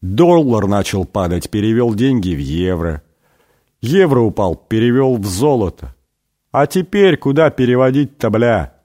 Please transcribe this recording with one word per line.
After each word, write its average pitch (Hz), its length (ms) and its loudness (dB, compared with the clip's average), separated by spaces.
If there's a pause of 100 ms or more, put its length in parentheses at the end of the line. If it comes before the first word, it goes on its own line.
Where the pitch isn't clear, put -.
Доллар 120 640 2
начал 98 380 -2
падать, 90 460 -4
перевел 113 440 0
деньги 107 400 0
в 73 40 -6
евро. 82 640 -4 (800)
Евро 139 380 2
упал, 98 360 0
перевел 120 640 0
в 98 80 -6
золото. 104 680 -2 (560)
А 139 160 0
теперь 185 520 0
куда 143 320 2
переводить-то, 131 800 0
бля? 110 440 0 (100)